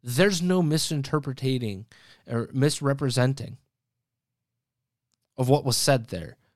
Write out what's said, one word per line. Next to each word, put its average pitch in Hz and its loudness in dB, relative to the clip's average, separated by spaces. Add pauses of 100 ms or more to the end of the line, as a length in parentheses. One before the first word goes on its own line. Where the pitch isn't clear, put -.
There's 165 2
no 180 2
misinterpreting 135 -2 (420)
or 117 -4
misrepresenting 139 0 (1800)
of 127 0
what 139 4
was 123 0
said 127 2
there, 87 -10 (180)